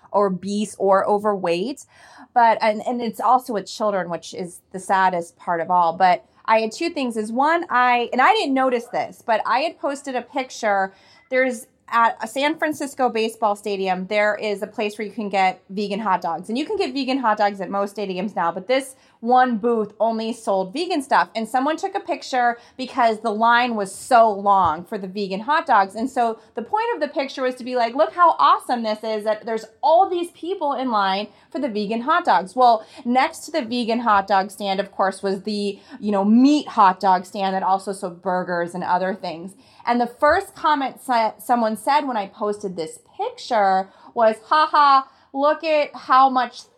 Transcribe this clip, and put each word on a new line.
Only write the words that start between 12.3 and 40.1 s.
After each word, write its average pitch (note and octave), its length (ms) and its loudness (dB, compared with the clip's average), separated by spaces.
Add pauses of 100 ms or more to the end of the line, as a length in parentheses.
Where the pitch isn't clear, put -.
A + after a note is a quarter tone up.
Francisco D4+ 520 -2
baseball A3 480 -2
stadium, F#3+ 500 -4
there G#3 300 0
is G#3 260 -4
a G#3 40 -8
place G#3 300 -6
where A3 80 -8
you G3 80 -10
can G#3 160 -6
get F#3 320 0 (100)
vegan G3 280 -4
hot F#3+ 220 0
dogs. E3+ 280 -6
And A3 80 -4
you D4+ 80 -2
can G#4+ 120 -6
get F4 160 -2
vegan C4 260 -4
hot A3 180 0
dogs G3+ 240 0
at F3 80 -8
most G3+ 280 -4
stadiums F#3+ 400 -6
now, E3+ 160 -2
but F#3 160 -10
this C4 260 -2 (240)
one B3 400 2
booth A3 400 -2
only A3+ 340 -2
sold F#3+ 400 -4
vegan E4 300 -4
stuff. F3+ 320 2
And A3 140 -6
someone C4+ 280 -2
took F#4+ 200 -8
a - 40 -6
picture B3 580 -4 (200)
because A3 420 0
the A3 120 -4
line A#3 420 2
was G3 180 -6
so A3+ 380 4
long F#3+ 540 2
for G#3+ 140 -10
the F#3+ 100 -10
vegan G3 320 -6
hot D4+ 260 -2
dogs. G3+ 300 2
And A3+ 120 -4
so A#3 300 -2 (160)
the A#3+ 80 -8
point A4 320 -2
of D#4+ 60 -6
the D4 80 -2
picture C#4 340 -6
was B3+ 140 -2
to A#3 80 -14
be B3+ 120 -6
like, A#3 180 0
"Look D4 200 0
how F4 240 4
awesome D4 440 2
this A3 200 -4
is, A3 220 -4
that G#3+ 200 -2
there's A3+ 220 -6 (160)
all E4+ 260 6
these F4 220 -4
people E4 420 -6
in C4 180 -4
line G3+ 360 0 (240)
for - 80 -8
the C4+ 100 -2
vegan G#3+ 340 -4
hot E4+ 220 0
dogs." F#3+ 320 0
Well, A#3+ 300 4 (180)
next C4 360 0
to - 100 -18
the D#4 120 -2
vegan A#3 380 -2
hot G#3 260 2
dog G3 240 0
stand, G3 300 -4
of F#3+ 120 -4
course, F#3+ 300 -2
was G3 200 -2
the, G3+ 360 -4 (200)
you G#3 140 -4
know, G3 120 0
meat B3+ 440 6
hot F#3+ 300 4
dog F#3 280 2
stand F#3+ 280 -4
that F#3+ 100 -2
also F#3+ 280 0
sold F3+ 300 -10
burgers F3+ 520 -2
and F3+ 100 -6
other F#3 300 -2
things. F3+ 400 -12 (300)
And A#3+ 160 0
the A#3+ 60 0
first D4+ 480 0